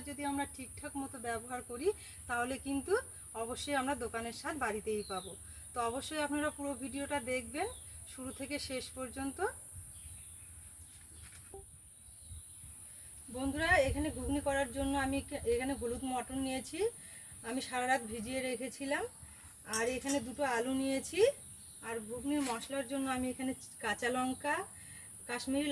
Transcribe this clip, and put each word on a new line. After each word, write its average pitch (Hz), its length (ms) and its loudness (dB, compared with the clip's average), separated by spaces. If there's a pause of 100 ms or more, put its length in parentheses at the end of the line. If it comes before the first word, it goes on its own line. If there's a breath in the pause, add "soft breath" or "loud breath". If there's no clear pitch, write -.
যদি 285 220 -4
আমরা 277 140 2 (100)
ঠিকঠাক 285 380 -8 (100)
মতো 269 140 -6 (100)
ব্যবহার 240 340 -2 (100)
করি 247 180 0 (400 loud breath)
তাহলে 247 260 2 (120)
কিন্তু 277 260 2 (500 loud breath)
অবশ্যই 254 380 0
আমরা 269 140 4 (100)
দোকানের 226 360 -2
স্বাদ 330 140 -2 (100)
বাড়িতেই 208 480 2
পাবো। 185 200 -4 (400 loud breath)
তো - 60 -2 (100)
অবশ্যই 285 380 0
আপনারা 294 300 2
পুরো 285 140 0 (120)
ভিডিওটা 277 360 0 (140)
দেখবেন 262 360 0 (440 loud breath)
শুরু 262 260 -6
থেকে 277 180 -2 (120)
শেষ 254 160 -2 (120)
পর্যন্ত। 262 420 -4 (4000 loud breath)
বন্ধুরা, 277 340 4 (180)
এখানে 285 280 4
ঘুগনি 269 320 2
করার 277 280 6
জন্য 277 160 4 (140)
আমি 269 160 4
এখা-, 285 300 -4
এখানে 254 280 4
হলুদ 240 220 0 (100)
মটর 254 260 -2 (100)
নিয়েছি, 262 320 -2 (680 loud breath)
আমি 254 200 0
সারা 247 240 2
রাত 262 100 4 (100)
ভিজিয়ে 240 360 -2
রেখেছিলাম। 269 560 0 (720 loud breath)
আর 233 80 4 (120)
এখানে 277 220 4 (100)
দুটো 254 140 -2 (140)
আলু 247 160 4 (100)
নিয়েছি। 269 380 2 (680)
আর 453 80 -2 (120)
ঘুগনির 277 400 2
মশলার 262 440 0
জন্য 269 140 2 (100)
আমি 254 160 2
এখানে 262 200 0 (300)
কাঁচা 226 340 2
লঙ্কা, 262 400 2 (720 loud breath)
কাশ্মীরি 269 440 2